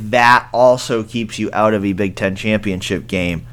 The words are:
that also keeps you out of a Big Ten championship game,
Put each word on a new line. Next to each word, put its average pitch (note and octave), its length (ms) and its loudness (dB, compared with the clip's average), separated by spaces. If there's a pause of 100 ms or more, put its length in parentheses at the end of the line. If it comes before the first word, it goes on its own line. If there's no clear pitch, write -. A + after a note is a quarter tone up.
that A#2+ 420 4
also B2 520 2
keeps A2+ 340 -6
you G#2+ 160 -2
out G#2+ 220 2
of G2+ 100 -2
a G2 80 0
Big F#2+ 220 -4
Ten G2 200 -4
championship G2+ 680 -4
game, F2 480 -4